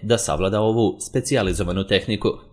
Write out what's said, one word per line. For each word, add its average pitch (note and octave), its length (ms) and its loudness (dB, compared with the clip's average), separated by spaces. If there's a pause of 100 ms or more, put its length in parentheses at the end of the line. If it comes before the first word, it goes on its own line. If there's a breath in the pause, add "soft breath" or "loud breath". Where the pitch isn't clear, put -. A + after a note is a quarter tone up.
da A2+ 160 2
savlada F#2+ 440 0
ovu A2 360 2 (120)
specijalizovanu F#2+ 760 -2
tehniku. G2+ 460 0 (240)